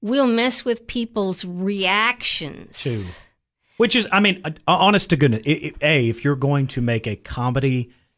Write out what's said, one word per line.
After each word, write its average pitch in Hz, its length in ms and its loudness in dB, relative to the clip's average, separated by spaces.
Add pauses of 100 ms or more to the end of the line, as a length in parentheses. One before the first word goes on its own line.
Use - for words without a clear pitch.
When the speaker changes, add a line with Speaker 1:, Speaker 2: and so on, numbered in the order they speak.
Speaker 1:
we'll 254 260 2
mess 240 380 0
with 233 220 -4
people's 208 580 -4
reactions. 190 1400 -2
Speaker 2:
Too. 113 220 -4 (720)
Which 233 180 2
is, 220 160 0
I 190 100 4
mean, 190 240 2
uh, 156 60 -6 (160)
honest 190 420 4
to 160 80 2
goodness, 123 280 4
i-, 139 60 -2
i-, 151 300 -2
A, 143 280 4
if 113 140 -4
you're 143 140 2
going 139 300 0
to 131 140 -4
make 120 260 0
a 104 80 -4
comedy, 127 760 -2 (260)